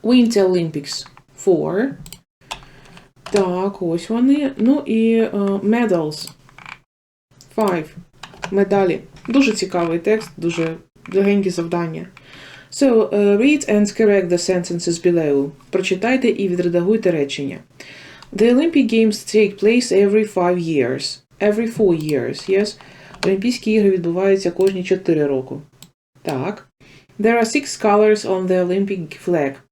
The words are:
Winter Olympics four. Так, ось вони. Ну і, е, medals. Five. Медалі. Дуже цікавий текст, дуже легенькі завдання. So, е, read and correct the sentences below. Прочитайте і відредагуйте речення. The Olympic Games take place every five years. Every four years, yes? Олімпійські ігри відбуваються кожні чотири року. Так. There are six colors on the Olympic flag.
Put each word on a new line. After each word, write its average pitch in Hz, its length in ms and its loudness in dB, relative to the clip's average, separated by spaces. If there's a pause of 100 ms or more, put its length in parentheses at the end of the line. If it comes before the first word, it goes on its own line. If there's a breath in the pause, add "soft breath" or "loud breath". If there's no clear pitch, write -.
Winter 226 440 4
Olympics 170 600 -4 (380)
four. 180 440 0 (1400 loud breath)
Так, 190 500 -2
ось 170 280 -4
вони. 269 480 2
Ну 262 280 2
і, 226 280 2
е, 226 160 2 (340)
medals. 190 680 0 (1300)
Five. 180 300 0 (680)
Медалі. 196 480 2 (280)
Дуже 247 240 2
цікавий 170 480 -2
текст, 214 380 0
дуже 165 380 -4 (380)
легенькі 196 360 2
завдання. 170 580 -6 (640 loud breath)
So, 233 440 2
е, 202 220 4
read 294 320 2
and 208 320 0
correct 196 280 4
the 175 80 2
sentences 175 680 -2
below. 151 440 2 (200)
Прочитайте 214 600 0
і 196 180 -2
відредагуйте 175 640 0
речення. 143 480 -4 (720 loud breath)
The 233 220 4
Olympic 277 380 2
Games 226 180 4
take 208 520 0
place 208 440 2
every 208 260 0
five 180 260 0
years. 139 600 -2 (200)
Every 220 380 -2
four 165 340 0
years, 135 380 -4 (100)
yes? 208 200 -4 (460 loud breath)
Олімпійські 202 460 -2
ігри 208 180 4
відбуваються 185 640 0
кожні 190 320 0
чотири 175 440 0
року. 131 340 -6 (600)
Так. 160 460 -8 (520 soft breath)
There 233 200 2
are 220 60 2
six 277 180 -4 (220)
colors 214 420 4
on 185 200 -2
the 185 200 2
Olympic 190 600 -4
flag. 147 260 0 (180)